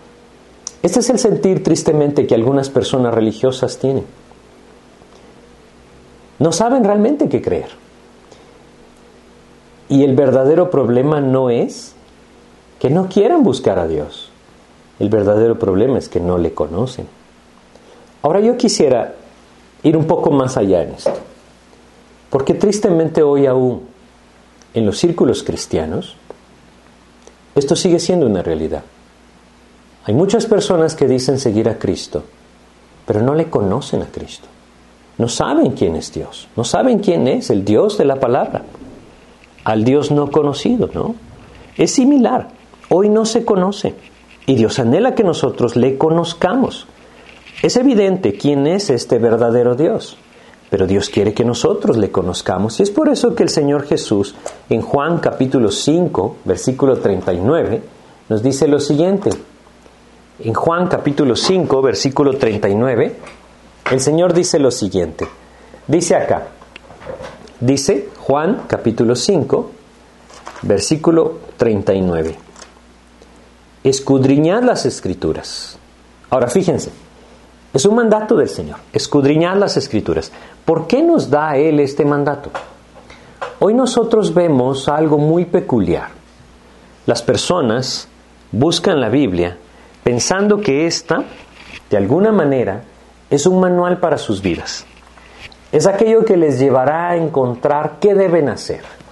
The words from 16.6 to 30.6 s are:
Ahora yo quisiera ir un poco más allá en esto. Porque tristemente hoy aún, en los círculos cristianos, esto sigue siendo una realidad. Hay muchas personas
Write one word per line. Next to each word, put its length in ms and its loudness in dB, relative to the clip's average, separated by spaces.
Ahora 180 2
yo 160 2
quisiera 580 0
ir 140 2
un 100 0
poco 240 0
más 260 0
allá 260 2
en 80 -6
esto. 240 -6
Porque 240 0
tristemente 680 0
hoy 240 4
aún, 360 0
en 100 0
los 140 0
círculos 440 0
cristianos, 720 -6
esto 200 0
sigue 240 2
siendo 280 0
una 160 0
realidad. 400 -4
Hay 100 -2
muchas 320 2
personas 480 0